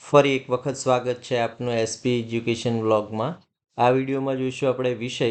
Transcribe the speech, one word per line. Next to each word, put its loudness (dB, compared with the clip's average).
ફરી 4
એક -6
વખત -2
સ્વાગત 0
છે -4
આપનું -2
એસ 0
પી 0
એજ્યુકેશન -2
વ્લોગમાં. 0
આ 4
વીડિયોમાં 0
જોઈશું -2
આપણે 0
વિષય -2